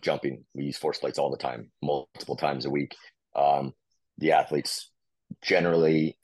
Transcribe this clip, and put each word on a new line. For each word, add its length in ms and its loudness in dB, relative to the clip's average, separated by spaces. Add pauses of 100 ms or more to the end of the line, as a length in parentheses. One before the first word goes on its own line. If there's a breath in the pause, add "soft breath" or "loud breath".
jumping. 420 -2 (100)
We 120 -6
use 120 -6
force 200 -4
plates 200 -6
all 140 0
the 60 -6
time, 340 -8 (100)
multiple 540 -4
times 300 -2
a 40 -4
week. 240 -2 (400 loud breath)
Um, 400 2 (440)
the 160 4
athletes 580 0 (500)
generally, 840 4